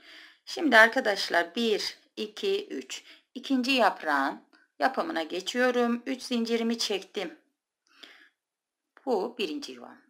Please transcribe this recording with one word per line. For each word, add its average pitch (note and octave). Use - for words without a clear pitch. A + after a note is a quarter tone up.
Şimdi C#4
arkadaşlar G#3+
bir, A3+
iki, G#3
üç. -
İkinci B3+
yaprağın E3
yapımına E3
geçiyorum. A#3+
Üç C4
zincirimi A#3
çektim. F#3+
Bu A#3+
birinci D3+
yuvam. B2